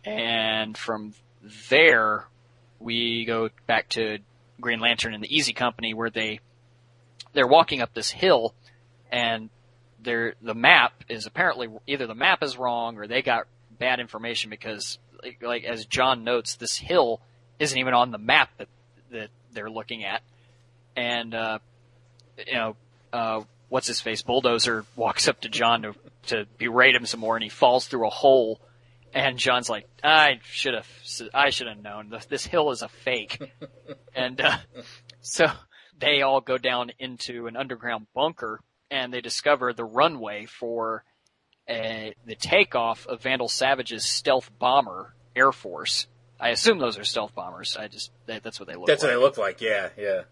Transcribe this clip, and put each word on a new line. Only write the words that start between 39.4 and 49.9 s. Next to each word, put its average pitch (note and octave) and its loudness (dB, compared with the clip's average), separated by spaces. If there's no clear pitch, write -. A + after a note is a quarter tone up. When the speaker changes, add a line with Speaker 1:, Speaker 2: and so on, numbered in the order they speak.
Speaker 1:
the A#2 -6
runway A2+ 0
for, A2+ -6
uh, A2+ -6
the A2+ -10
takeoff A#2+ 0
of A#2 -8
Vandal C3 -2
Savage's B2+ 0
stealth - 0
bomber A#2+ 0
Air C3 8
Force. - -6
I A#2 0
assume F#3 2
those A2+ -2
are G#2 -14
stealth G#2+ -4
bombers. F2+ -10
I G#2+ -10
just, G#2 -14
that, A2 -12
that's A2+ -12
what G2 -14
they - -12
look F2+ -4
Speaker 2:
That's D3+ 4
Speaker 1:
like. C3 2
Speaker 2:
what A#2+ 2
they B2 4
look C3+ 2
like. G2 -4
Yeah, G2+ -2